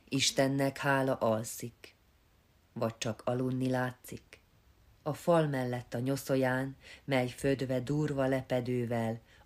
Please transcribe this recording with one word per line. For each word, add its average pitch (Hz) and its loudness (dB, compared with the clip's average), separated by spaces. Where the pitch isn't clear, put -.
Istennek 135 2
hála, 135 2
alszik. - -4
Vagy - -2
csak - -4
aludni 127 0
látszik. - -4
A 147 -2
fal 165 4
mellett 123 -2
a 120 -2
nyoszoján, 135 0
mely 127 2
födve 131 -2
durva 143 0
lepedővel, 120 0